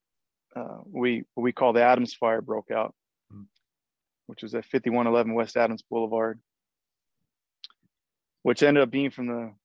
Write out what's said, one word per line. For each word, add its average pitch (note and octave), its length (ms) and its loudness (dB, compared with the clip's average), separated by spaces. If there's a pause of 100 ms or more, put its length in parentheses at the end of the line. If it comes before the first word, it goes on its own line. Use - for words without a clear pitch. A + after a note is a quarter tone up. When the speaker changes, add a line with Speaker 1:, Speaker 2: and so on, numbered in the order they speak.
(560)
Speaker 1:
uh, A#2+ 300 -12
we, B2 380 -2 (100)
what B2 80 -4
we A#2+ 100 0
call B2 200 2
the A#2 100 4
Adams B2 320 4
Fire A2+ 260 0
broke A2 300 -8
out, A2 240 -4 (360)
Speaker 2:
Hmm. G#2 120 -20 (840)
Speaker 1:
which A#2+ 140 -16
was A2 120 -12
at A2+ 100 -4
fifty-one A#2+ 420 0
eleven A2+ 280 2
West A2+ 220 -2
Adams A2+ 340 0
Boulevard, A2+ 500 -2 (2000)
which B2 180 2
ended C#3+ 200 6
up B2 80 2
being C#3 200 -2
from B2+ 160 -10
the, A#2 260 -8 (120)